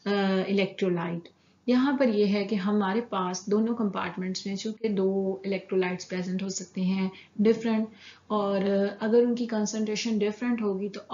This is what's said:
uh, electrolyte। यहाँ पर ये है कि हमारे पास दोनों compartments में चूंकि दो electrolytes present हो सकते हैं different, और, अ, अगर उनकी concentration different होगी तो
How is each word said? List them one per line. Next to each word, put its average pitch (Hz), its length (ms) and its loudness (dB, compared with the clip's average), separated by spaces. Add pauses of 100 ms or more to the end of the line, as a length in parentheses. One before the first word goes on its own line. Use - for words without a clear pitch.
uh, 196 440 2
electrolyte। 180 680 0 (480)
यहाँ 254 280 4
पर 262 120 4
ये 208 180 4
है 202 180 2
कि 208 120 -2
हमारे 202 440 2
पास 185 480 -4
दोनों 220 260 2
compartments 185 720 -4
में 196 100 -4
चूंकि 220 320 -4
दो 190 580 0
electrolytes 185 580 -2
present 185 380 -4
हो 190 60 -4
सकते 190 320 -8
हैं 190 300 0 (300)
different, 220 480 2 (420)
और, 202 340 0
अ, 202 400 0
अगर 240 220 6
उनकी 240 200 0
concentration 214 720 -2
different 214 440 -2
होगी 196 260 -2
तो 196 120 -12 (140)